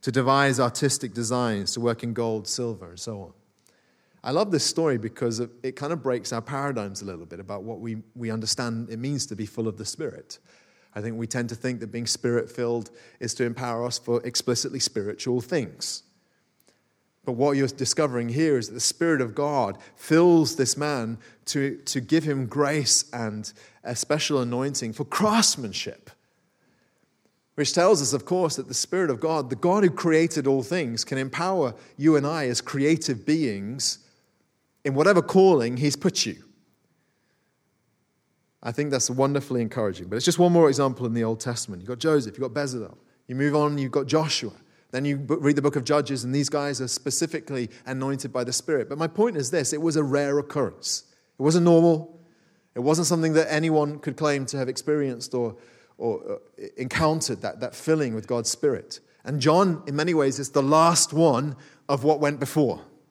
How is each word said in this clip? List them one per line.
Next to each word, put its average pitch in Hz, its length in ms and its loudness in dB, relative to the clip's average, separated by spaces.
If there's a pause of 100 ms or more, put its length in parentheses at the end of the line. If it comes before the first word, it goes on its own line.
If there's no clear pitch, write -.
to - 80 -4
devise 135 480 4
artistic 127 560 0
designs, 113 600 -2
to 120 60 -6
work 117 220 -2
in 117 120 -6
gold, 113 340 -4
silver," 110 400 -6
and 87 100 -20
so 107 220 -10
on. 85 120 -16 (920)
I 127 80 -4
love 202 180 2
this 165 140 2
story 156 340 0
because 113 400 -4
it, 117 120 -6 (120)
it 131 140 -6
kind 147 160 -6
of 160 100 -6
breaks 123 300 -2
our 117 100 -4
paradigms 120 580 -6
a 101 40 -14
little 87 220 -12
bit 82 120 -14
about 98 240 -10
what 110 160 -10
we, 113 200 -8 (180)
we 117 160 -6
understand 113 580 -4
it 113 80 -10
means 131 280 -4
to 104 100 -10
be 104 100 -8
full 113 220 -6
of 98 80 -8
the 107 80 -12
Spirit. - 560 -12 (560)
I 104 40 -10
think 113 160 -6
we 117 120 -6
tend 117 220 -4
to 120 40 -8
think 123 240 -6
that 107 140 -12
being 117 140 -6
Spirit-filled 120 840 -2 (300)
is 117 140 -6
to 127 100 -2
empower 120 400 -4
us 123 140 -4
for 120 280 -2
explicitly 127 540 -2
spiritual 113 600 -4
things. - 600 -6 (1200)
But 131 80 -4
what 139 240 2
you're 135 120 2
discovering 123 640 -2
here 147 280 2
is 107 100 -4
that 101 60 -14
the 120 60 -8
Spirit 160 400 0
of 113 140 -2
God 139 440 0 (160)
fills 165 600 4
this 127 200 0
man 127 420 -4 (280)
to, 139 380 -2
to - 160 -4
give 151 240 2
him 135 220 -2
grace 143 680 0
and 107 400 -6 (320)
a 120 100 -6
special 147 460 0
anointing 123 520 -4
for 139 120 -6
craftsmanship, - 1080 0 (1400)
which 143 200 0
tells 175 280 6
us, 123 100 -2
of 139 120 -2
course, 180 320 0
that 135 100 -6
the 131 80 -12
Spirit 180 360 -2
of 117 100 -2
God, 156 300 0
the 135 60 -4
God 190 280 2
who 180 60 6
created 156 580 2
all 135 140 4
things, 120 420 -4
can 135 140 -4
empower 143 560 -2 (220)
you 151 200 6
and 143 100 4
I 151 220 -2
as 123 120 -2
creative 143 640 0
beings 139 720 -2 (840)
in 139 100 -2
whatever 170 260 6
calling 156 580 6
he's 139 180 2
put - 280 0
you. - 200 -10 (2250)
I - 80 -6
think 147 220 -2
that's 131 180 0
wonderfully 135 520 0
encouraging. 98 460 -4
But 95 60 -6
it's 120 100 -4
just - 140 2
one 175 140 8
more 170 160 8
example 131 380 2
in 113 60 -2
the 117 120 0
Old 113 160 -2
Testament. 107 420 -8
You've 98 60 -16
got 123 100 -10
Joseph, 139 400 0
you've 127 140 -6
got 143 120 -4
Bezalel. 123 320 -8 (300)
You 127 80 -8
move 143 220 0
on, 147 220 2
you've 135 120 -2
got 143 160 0
Joshua. 147 460 0 (400)
Then 131 120 -2
you 143 120 0
b-, 143 240 -2
read 143 160 4
the 143 60 0
book 143 120 2
of 147 80 -2
Judges, 143 400 0
and 123 100 -4
these 139 160 0
guys 143 320 -2
are 131 60 -4
specifically 139 840 -4 (160)
anointed 131 480 -6
by 123 120 -2
the 123 80 -6
Spirit. 127 360 -2
But 139 100 -8
my 165 100 0
point 208 280 0
is 131 140 -2
this, 147 220 0
it 151 100 -4
was 165 140 0
a 151 80 2
rare 143 340 2
occurrence. - 640 -4 (340)
It - 40 -4
wasn't 165 220 6
normal. 165 560 6 (560)
It 123 40 -6
wasn't 156 280 2
something 160 260 2
that 156 180 4
anyone 151 460 0
could 147 180 -6
claim 143 300 0
to 143 100 -8
have 131 120 -2
experienced 131 640 -2
or, 120 220 -2 (420)
or, 110 340 -4
uh, - 320 -14 (120)
encountered, 156 680 -2
that, 104 180 -6
that 120 140 -8
filling 151 400 0
with 110 140 -8
God's 117 220 -2
Spirit. - 500 -2 (240)
And 143 160 -4
John, 160 480 4
in 143 80 -2
many 165 180 2
ways, 135 240 2
is 139 120 -6
the 143 120 2
last 156 500 4
one 143 440 4 (320)
of 135 160 0
what 151 160 4
went 143 200 0
before. 131 440 0 (260)